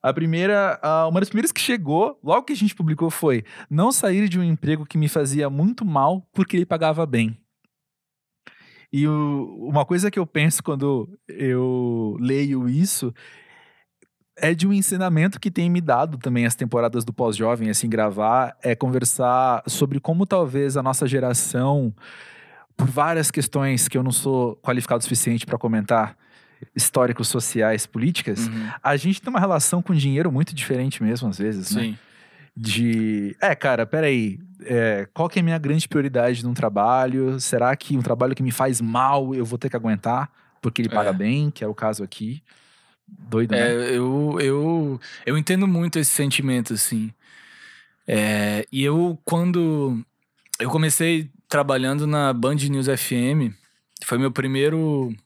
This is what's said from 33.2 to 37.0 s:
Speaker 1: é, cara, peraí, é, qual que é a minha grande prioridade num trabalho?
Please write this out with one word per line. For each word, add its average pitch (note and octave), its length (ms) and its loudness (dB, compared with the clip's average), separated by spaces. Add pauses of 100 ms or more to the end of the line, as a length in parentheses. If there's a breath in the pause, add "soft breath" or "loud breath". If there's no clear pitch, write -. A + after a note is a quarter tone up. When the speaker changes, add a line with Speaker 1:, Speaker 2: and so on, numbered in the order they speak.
Speaker 1:
é, G3 140 2
cara, A#2+ 320 0
peraí, B2 540 0 (240)
é, A2 500 0
qual E3+ 140 -2
que F3+ 100 -2
é F3+ 40 2
a - 20 2
minha E3 140 2
grande D3+ 280 0
prioridade B2 580 0
num B2 100 -2
trabalho? B2+ 840 2